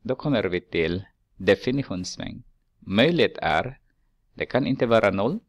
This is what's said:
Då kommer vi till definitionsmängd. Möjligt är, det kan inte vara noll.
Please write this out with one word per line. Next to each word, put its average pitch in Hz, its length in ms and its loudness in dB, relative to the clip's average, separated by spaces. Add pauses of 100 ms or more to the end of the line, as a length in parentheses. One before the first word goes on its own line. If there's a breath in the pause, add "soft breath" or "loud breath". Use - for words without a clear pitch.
Då 127 140 -4
kommer - 280 -2
vi 87 180 -2
till 87 440 -2 (300)
definitionsmängd. 98 1080 -2 (360)
Möjligt 127 640 2
är, 80 380 -2 (540)
det - 120 -6
kan 131 220 -2
inte 131 180 0
vara 110 260 4
noll. 113 380 -2